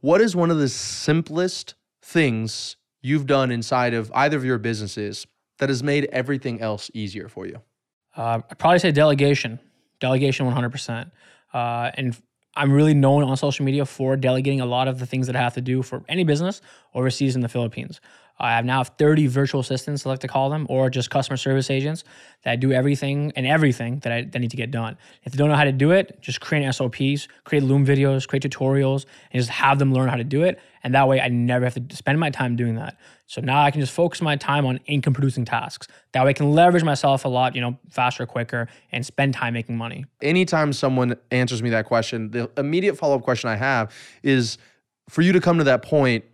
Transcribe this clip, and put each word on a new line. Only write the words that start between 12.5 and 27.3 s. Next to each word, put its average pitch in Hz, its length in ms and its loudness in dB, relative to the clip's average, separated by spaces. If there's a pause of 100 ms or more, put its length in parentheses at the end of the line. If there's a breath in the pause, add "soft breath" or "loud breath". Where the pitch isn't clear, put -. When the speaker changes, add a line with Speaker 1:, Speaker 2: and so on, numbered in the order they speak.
Speaker 2:
I'm 143 160 4
really 151 220 6
known 139 300 6
on 135 120 -2
social 139 300 -2
media 139 180 0
for 135 320 -2
delegating 131 460 0
a 123 40 -4
lot 127 220 0
of 127 100 -6
the 127 60 -8
things 131 220 -4
that 123 100 -6
I 127 40 -2
have 123 140 -2
to 131 60 -6
do 127 220 -2
for - 260 -10
any 175 160 -2
business 165 380 -2 (320 soft breath)
overseas 127 400 0
in 127 80 -2
the 117 80 -4
Philippines. 123 500 -8 (360 soft breath)
I 117 200 -2
have 117 80 0
now 127 140 0
have 127 200 -2
thirty 151 300 6
virtual 135 320 0
assistants, 135 440 -6
I 139 40 -4
like 131 100 -4
to 131 100 -10
call 135 220 0
them, 151 180 -4
or 131 220 2
just 127 180 -4
customer 135 280 -2
service 135 340 0
agents 143 320 -2 (400 loud breath)
that 120 160 -2
do 135 140 2
everything 139 640 0
and 131 100 -4
everything 135 540 2
that 117 120 -4
I, 117 100 -4
that - 180 -6
need 120 100 -2
to 123 60 -10
get 120 160 -6
done. 113 260 -6 (240 soft breath)
If 127 80 -12
they 135 80 -6
don't 147 120 4
know 151 40 4
how 147 80 4
to 143 80 4
do 135 220 2
it, 190 280 0
just - 200 -10
create 147 240 -2
S 131 160 -4
O 131 80 0
Ps, 135 400 -2 (160 soft breath)